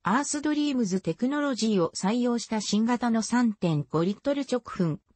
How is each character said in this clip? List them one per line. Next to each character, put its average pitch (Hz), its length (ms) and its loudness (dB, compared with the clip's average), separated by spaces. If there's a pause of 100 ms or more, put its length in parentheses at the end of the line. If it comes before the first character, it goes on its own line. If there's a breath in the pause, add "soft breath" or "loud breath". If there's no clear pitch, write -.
ア 220 160 2
ー 294 40 0
ス 294 180 -4
ド 302 120 0
リ 294 180 0
ー 262 40 0
ム 247 100 2
ズ 185 160 0
テ 165 120 -2
ク 247 140 -2
ノ 294 140 -2
ロ 277 120 0
ジ 220 200 0
ー 180 100 4
を 160 120 0
採 233 260 0
用 240 180 0
し - 80 -10
た 214 140 -4
新 214 240 0
型 240 260 2
の 226 100 2
三 240 320 2
点 160 360 0
五 156 160 0
リ 202 80 0
ッ - 80 -18
ト 277 120 0
ル 277 100 -2
直 247 180 -2
噴 165 360 -2 (180)